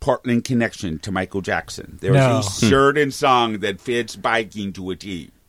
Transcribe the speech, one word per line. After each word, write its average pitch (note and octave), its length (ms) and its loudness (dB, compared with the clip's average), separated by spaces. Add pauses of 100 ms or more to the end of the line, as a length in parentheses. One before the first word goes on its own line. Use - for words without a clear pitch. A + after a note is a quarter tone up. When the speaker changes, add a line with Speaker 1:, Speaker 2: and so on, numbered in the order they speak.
Speaker 1:
Portland A#2+ 420 0
connection G#2+ 560 -2
to G2+ 120 -10
Michael F#2+ 300 -4
Jackson. - 600 -6
There's B2+ 140 4
Speaker 2:
No. B2+ 240 4
Speaker 1:
a - 20 0
Speaker 2:
Hmm. G2+ 80 -4
Speaker 1:
certain C#3 600 4
song A#2+ 480 2
that G2 200 -4
fits A#2+ 360 -4
biking G#2 580 -2
to F#2 180 -8
a F2+ 40 -6
T. F2 340 -10 (200)